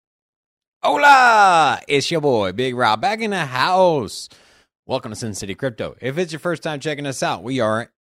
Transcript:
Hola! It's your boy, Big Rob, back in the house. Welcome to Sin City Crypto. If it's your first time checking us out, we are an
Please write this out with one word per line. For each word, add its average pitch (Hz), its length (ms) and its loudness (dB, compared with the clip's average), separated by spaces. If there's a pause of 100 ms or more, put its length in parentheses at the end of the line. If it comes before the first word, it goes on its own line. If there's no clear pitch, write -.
(840)
Hola! 214 1040 6
It's 139 220 0
your 165 120 -2
boy, 110 320 0
Big 127 200 -4
Rob, 113 280 2
back 208 200 -2
in 226 80 -4
the 185 160 -4
house. 147 840 0 (580)
Welcome 120 240 -6
to 104 40 -12
Sin 110 200 -10
City 98 200 -10
Crypto. 110 460 -8
If 135 160 -6
it's 170 160 -6
your 151 60 -14
first 170 240 -6
time 156 180 -8
checking 147 240 -8
us 135 180 -6
out, 123 200 -4
we 127 180 -4
are 110 200 0
an 117 60 -14 (200)